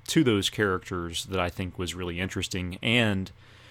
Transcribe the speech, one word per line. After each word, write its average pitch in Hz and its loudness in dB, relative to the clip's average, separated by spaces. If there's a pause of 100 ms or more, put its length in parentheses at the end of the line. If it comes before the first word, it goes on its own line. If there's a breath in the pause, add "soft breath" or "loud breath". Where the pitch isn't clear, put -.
to 160 4
those 107 4
characters 90 -2
that 95 -2
I 87 0
think 90 -6
was 87 -4
really 87 -4
interesting, 90 -4
and 110 2 (420 soft breath)